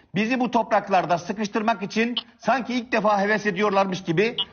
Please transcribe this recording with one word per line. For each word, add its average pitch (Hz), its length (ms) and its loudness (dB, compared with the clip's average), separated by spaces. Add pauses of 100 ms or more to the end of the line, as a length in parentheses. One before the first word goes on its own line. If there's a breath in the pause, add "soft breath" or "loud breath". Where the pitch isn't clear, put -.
(140 loud breath)
bizi 226 260 0
bu 247 100 0
topraklarda 202 680 2
sıkıştırmak 208 640 -2
için 226 320 -2 (240 loud breath)
sanki 233 360 -2
ilk 240 180 -4
defa 208 300 2
heves 208 240 0
ediyorlarmış 196 580 0
gibi 208 320 0 (160)